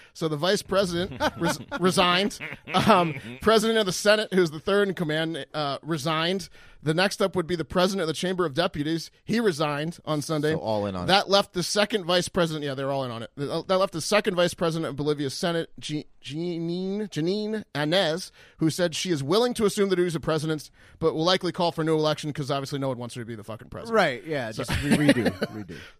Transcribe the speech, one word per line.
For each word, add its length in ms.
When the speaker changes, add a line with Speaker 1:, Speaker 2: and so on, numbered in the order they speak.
Speaker 1:
So 160
the 80
vice 240
president 680
<laughs> 100
res-, 200
resigned. 580
Um, 420
president 380
of 60
the 60
Senate, 420
who's 180
the 100
third 260
in 60
command, 600
uh, 280
resigned. 680
The 100
next 260
up 160
would 120
be 80
the 100
president 380
of 40
the 60
Chamber 320
of 80
Deputies. 560
He 160
resigned 680
on 160
Sunday. 320
Speaker 2:
So 60
all 260
in 100
on 100
it. 20
Speaker 1:
That 200
left 260
the 100
second 420
vice 240
president. 340
Yeah, 120
they're 160
all 120
in 80
on 120
it. 120
That 440
left 120
the 100
second 340
vice 180
president 380
of 40
Bolivia's 380
Senate, 460
Je-, 260
Jeanine, 840
Jeanine 540
Anez, 560
who 120
said 260
she 140
is 140
willing 320
to 100
assume 240
the 60
duties 200
of 60
president, 480
but 160
will 100
likely 260
call 200
for 100
a 40
new 100
election 360
'cause 200
obviously 260
no 120
one 100
wants 160
her 60
to 40
be 100
the 80
fucking 260
president. 260
Speaker 3:
Right, 300
yeah, 260
Speaker 1:
So 120
Speaker 3:
just 200
re-, 80
redo, 480
Speaker 1:
<laughs> 140
Speaker 3:
redo. 240